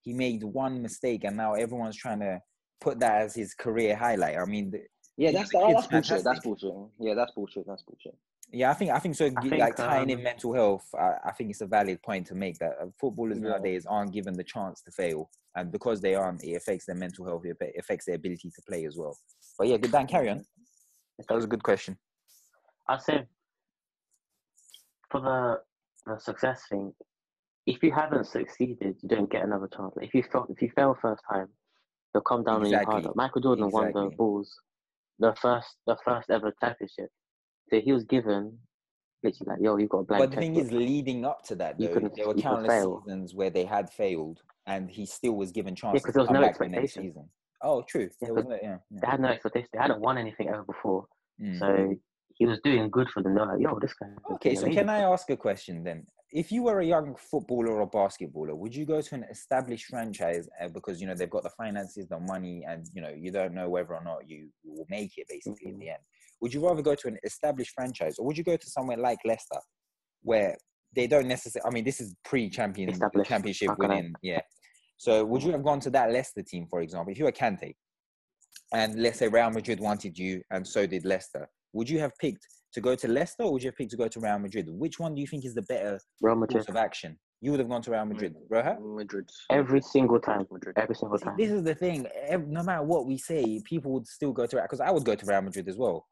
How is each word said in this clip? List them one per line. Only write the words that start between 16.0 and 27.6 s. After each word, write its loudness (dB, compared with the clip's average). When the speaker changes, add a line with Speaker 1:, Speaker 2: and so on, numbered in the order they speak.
Speaker 1:
they 2
aren't, -2
it -4
affects -4
their -8
mental -8
health, -6
it -6
affects -6
their -2
ability -6
to -20
play -6
as -8
well. -8
But 4
yeah, 6
good, 0
Dan, 4
carry 2
on. -4
That 2
was 2
a -6
good -2
question. 2
Speaker 3:
I 2
said 0
for -2
the, 2
the -6
success -2
thing, -4